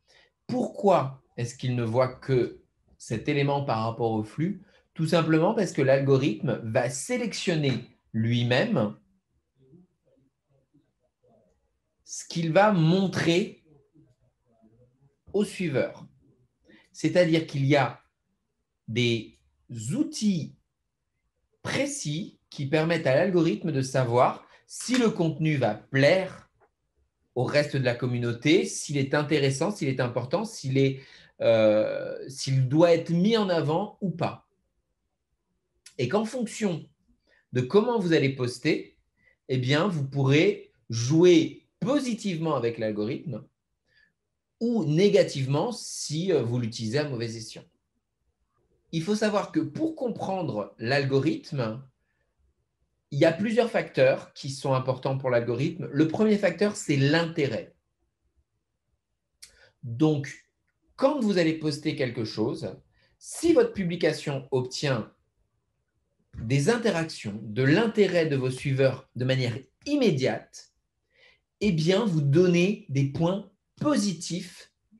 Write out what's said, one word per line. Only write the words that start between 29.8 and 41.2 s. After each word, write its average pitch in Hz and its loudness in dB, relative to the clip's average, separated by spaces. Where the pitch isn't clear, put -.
est 135 -2
important, 127 -4
s'il 135 -6
est, 135 2
euh, 107 2
s'il 131 0
doit 165 6
être 165 0
mis 190 2
en 202 2
avant 165 -2
ou 190 -2
pas. 127 -6
Et 123 -2
qu'en 214 0
fonction 214 -4
de 123 0
comment 220 2
vous 175 0
allez 135 4
poster, 131 -4
eh 127 -2
bien, 143 0
vous 147 -4
pourrez 139 2
jouer 160 4